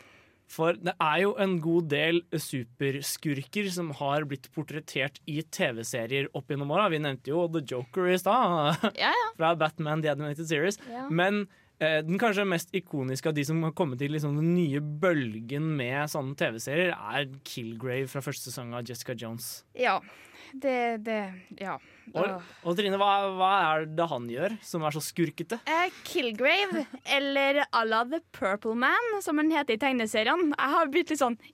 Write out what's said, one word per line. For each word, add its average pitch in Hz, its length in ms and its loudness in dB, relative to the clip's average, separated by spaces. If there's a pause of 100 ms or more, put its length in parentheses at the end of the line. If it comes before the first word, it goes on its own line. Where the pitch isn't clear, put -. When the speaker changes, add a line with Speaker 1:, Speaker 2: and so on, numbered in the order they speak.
(500)
Speaker 1:
For 165 240 2
det 175 220 -4
er 160 240 4
jo 196 160 2
en 190 240 2
god 165 280 2
del 160 420 2
superskurker 139 1400 -4
som 175 200 -4
har 143 340 0
blitt 139 260 -10
portrettert 143 720 -4
i 151 200 -4
T 160 300 -2
V-serier 117 560 -2
opp - 220 -8
gjennom 143 200 -4
åra. 190 200 4
Vi 160 80 0
nevnte 139 320 -4
jo 175 160 2
The 165 160 -2
Joker 135 480 -2
i 180 80 4
stad, 180 640 2
<laughs> 220 120 2
Speaker 2:
Ja, 240 180 2
ja. 440 200 2
Speaker 1:
fra 165 220 2
Batman 156 480 0
The 151 80 2
Animated 147 380 -4
Series. 165 360 0
Speaker 2:
Ja. 247 220 -10
Speaker 1:
Men, 202 380 2 (360)
eh, 156 220 4
den 165 160 0
kanskje 208 280 2
mest 170 260 -2
ikoniske 135 560 -2
av 156 80 0
de 147 80 2
som 160 180 0
har 160 100 0
kommet 131 280 0
til 143 100 -2
liksom 147 260 -2
den 165 180 4
nye 151 260 2
bølgen 147 920 -2
med 139 340 -2
sånne 139 260 -4
T 160 160 0
V-serier, 143 440 0
er 127 340 -4 (120)
Kilgrave 123 680 -6
fra 135 160 -6
første 135 240 -8
sesong 123 260 -10
av 120 140 -8
Jessica 123 260 -8
Jones. 117 460 -10 (120)
Speaker 2:
Ja, 214 260 0 (480)
det, 247 560 -2
det, 220 180 -4 (340)
ja. 185 200 -8 (320)
Speaker 1:
Og, - 180 -2
Speaker 2:
Åh. 185 200 -6 (160)
Speaker 1:
og 170 120 -2
Trine, 196 240 2
hva, 202 120 4 (200)
hva 185 200 2 (140)
er 156 220 4
det 156 220 0
han 131 200 -4
gjør 147 340 -2
som - 220 -6
er 151 120 0
så 156 80 -4
skurkete? 165 580 -2
Speaker 2:
Eh, 339 300 0 (120)
Kilgrave, 311 840 0 (100)
<laughs> 269 220 -2
eller 277 460 2
à - 200 0
la 220 180 2
The 294 260 -2
Purple 208 460 -2
Man, 339 420 2
som 370 200 0
han 302 160 4
heter 294 240 0
i 214 60 -4
tegneseriene. 262 640 2
Jeg 285 240 0
har 330 160 4
blitt 320 240 0
litt 311 80 0
sånn 240 160 2 (180)